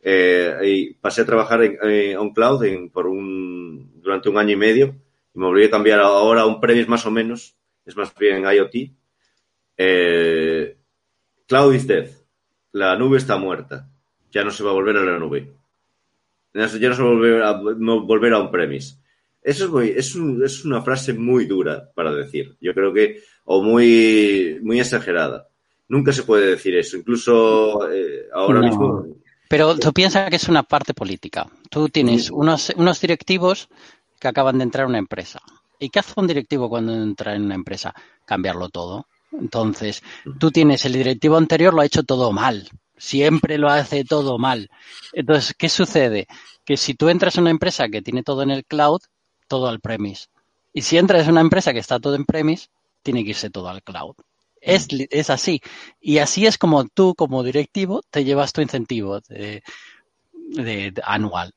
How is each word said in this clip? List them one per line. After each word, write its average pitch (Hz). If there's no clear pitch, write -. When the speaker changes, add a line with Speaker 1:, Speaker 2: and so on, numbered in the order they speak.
Speaker 1:
Eh, 90
y 98
pasé -
a 107
trabajar 113
en, 104
eh, 104
on-cloud 113
en, 92
por 87
un, 90
durante 95
un 101
año 104
y 101
medio, 113
y -
me 92
volví 95
a 107
cambiar 107
ahora 104
a 107
on-premise 117
más 117
o 107
menos, 113
es -
más 101
bien 98
I 98
O 98
T. 135
Eh, 85
"Cloud 139
is 123
dead". 87
La 95
nube 131
está 127
muerta. 92
Ya 104
no 104
se 101
va 101
a -
volver 101
a 95
la 90
nube. 71
Ya 104
no 110
se, 110
ya 123
no 123
se 127
va 123
a 120
volver 113
a, 104
no 113
volver 110
a 107
on-premise. 80
Eso 143
es 180
muy, 123
es -
un, 139
es 135
una 131
frase 135
muy 120
dura 82
para 80
decir. 71
Yo 90
creo 95
que, 107
o 95
muy, 107
muy 113
exagerada. 87
Nunca 139
se 131
puede 104
decir 90
eso. 87
Incluso, 110
eh, 82
ahora 101
Speaker 2:
No. 120
Speaker 1:
mismo. 110
Speaker 2:
Pero 156
tú 151
piensas 190
que 175
es -
una 156
parte 143
política. -
Tú 151
tienes 120
Speaker 1:
Sí. 104
Speaker 2:
unos, 151
unos 175
directivos 185
que -
acaban 131
de 131
entrar 131
a 127
una 123
empresa. 95
¿Y 139
qué 208
hace -
un 196
directivo 143
cuando 113
entra 107
en 104
una 98
empresa? 95
Cambiarlo 90
todo. 90
Entonces, 113
tú 156
tienes 147
el 127
directivo 131
anterior, 165
lo 156
ha 143
hecho 147
todo 127
mal. 104
Siempre 151
lo 147
hace 143
todo 139
mal. 120
Entonces, 147
¿qué 165
sucede? 127
Que 143
si 135
tú 151
entras 180
a 180
una 170
empresa 160
que 104
tiene 123
todo 139
en 139
el 135
cloud, 151
todo 127
al 113
premise. 104
Y 135
si -
entras 180
en 160
una 165
empresa 165
que 117
está 120
todo 143
en 143
premise, 156
tiene 123
que 101
irse 104
todo 92
al 95
cloud. 85
Es, 175
li-, 135
es 147
así. 165
Y 151
así 151
es 220
como 147
tú, 185
como 131
directivo, 151
te 147
llevas 139
tu 156
incentivo 110
de, 104
de, 117
de 95
anual. 98